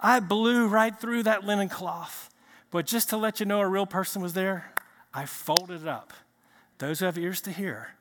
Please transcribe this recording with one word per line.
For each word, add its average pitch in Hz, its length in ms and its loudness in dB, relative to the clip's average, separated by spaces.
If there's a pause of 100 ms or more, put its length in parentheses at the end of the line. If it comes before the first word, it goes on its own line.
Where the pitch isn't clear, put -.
I 233 180 6
blew 226 480 4
right 220 320 4
through 233 240 -2
that 208 220 2
linen 202 240 0
cloth. 170 640 -8 (420)
But 170 120 0
just 233 260 0
to 220 60 0
let 220 220 0
you 214 80 0
know 208 140 2
a 196 80 4
real 190 180 2
person 190 340 -2
was 175 120 -4
there, 190 400 -2 (420)
I 135 100 -6
folded 165 580 -2
it 160 40 -8
up. 123 260 -8 (640)
Those 151 200 -2
who 185 60 0
have 175 120 0
ears 175 260 -4
to 190 100 -8
hear, 170 480 -6